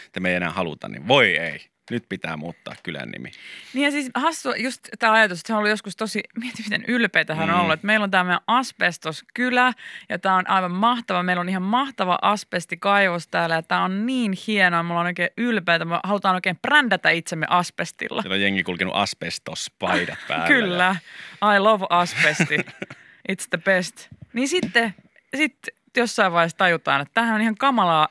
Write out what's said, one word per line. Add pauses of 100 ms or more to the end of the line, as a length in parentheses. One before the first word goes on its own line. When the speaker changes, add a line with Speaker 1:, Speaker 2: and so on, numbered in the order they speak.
Speaker 1:
että
me
ei
enää
haluta",
niin
voi
ei. (300)
Nyt
pitää
muuttaa
kylän
nimi. (440)
Speaker 2:
Niin
ja
siis
hassu
just (180)
tää
ajatus,
että
se
on
ollut
joskus
tosi, (200)
mieti
miten
ylpeitä
hän
on
Speaker 1:
Mm.
Speaker 2:
ollut,
että
meillä
on
tää
meidän
asbestoskylä (360)
ja
tää
on
aivan
mahtava,
meillä
on
ihan
mahtava
asbestikaivos
täällä
ja
tää
on
niin (140)
hienoa,
me
ollaan
oikein
ylpeitä,
me
halutaan
oikein
brändätä
itsemme
asbestilla.
Speaker 1:
Siellä
on
jengi
kulkenut
asbestospaidat
Speaker 2:
<laughs>
Speaker 1:
päällä
Speaker 2:
Kyllä, (460)
Speaker 1:
ja
Speaker 2:
I
love
asbesti, (760)
it's
the
best. (260)
Niin
sitten, (420)
sit (400)
jossain
vaiheessa
tajutaan,
että
tämähän
on
ihan
kamalaa,